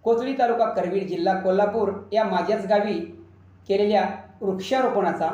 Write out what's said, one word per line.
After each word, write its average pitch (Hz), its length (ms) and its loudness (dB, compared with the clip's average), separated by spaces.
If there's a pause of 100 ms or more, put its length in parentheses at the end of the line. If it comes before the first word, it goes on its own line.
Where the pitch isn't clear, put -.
कोथळी 233 300 0
तालुका 233 360 2
करवीर, 185 380 -2
जिल्हा 175 320 0
कोल्हापूर 202 520 2 (220)
या 214 100 4
माझ्याच 190 420 0
गावी 208 340 2 (680)
केलेल्या 202 420 2 (320)
वृक्षारोपणाचा. 190 920 0